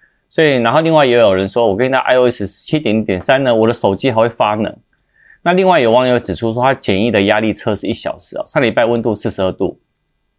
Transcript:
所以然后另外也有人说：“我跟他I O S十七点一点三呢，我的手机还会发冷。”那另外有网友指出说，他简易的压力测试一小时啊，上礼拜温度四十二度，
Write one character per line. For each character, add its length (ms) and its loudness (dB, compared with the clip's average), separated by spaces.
所 140 -2
以 140 2
然 160 0
后 80 2
另 120 0
外 140 4
也 100 2
有 160 6
人 160 0
说 220 0
：“我 60 -2
跟 160 0
他 80 0
I 160 2
O 120 4
S 200 -4
十 180 -10
七 140 -2
点 160 -2
一 80 -2
点 160 -4
三 240 0
呢， 100 2
我 140 2
的 40 0
手 220 0
机 160 -2
还 100 0
会 80 2
发 280 -2
冷。” 200 -6
那 120 0
另 120 2
外 140 4
有 100 2
网 160 4
友 140 2
指 140 -6
出 180 -4
说， 100 -4
他 120 2
简 280 -2
易 80 0
的 120 2
压 180 2
力 100 -2
测 240 -4
试 120 -8
一 80 -4
小 240 -8
时 180 -14
啊， 80 -8
上 180 -2
礼 80 2
拜 140 0
温 160 0
度 140 -2
四 160 -6
十 100 -8
二 100 0
度， 300 -6